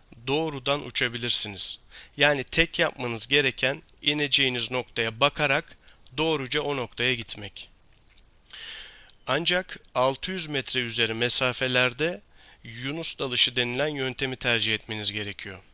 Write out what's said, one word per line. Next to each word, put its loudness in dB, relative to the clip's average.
doğrudan 0
uçabilirsiniz. -2
Yani 4
tek 0
yapmanız -2
gereken 2
ineceğiniz 2
noktaya -2
bakarak 2
doğruca 0
o -2
noktaya 0
gitmek. -10
Ancak 0
altı 2
yüz -6
metre -2
üzeri 0
mesafelerde 2
yunus -8
dalışı 0
denilen 2
yöntemi -2
tercih 2
etmeniz -2
gerekiyor. -8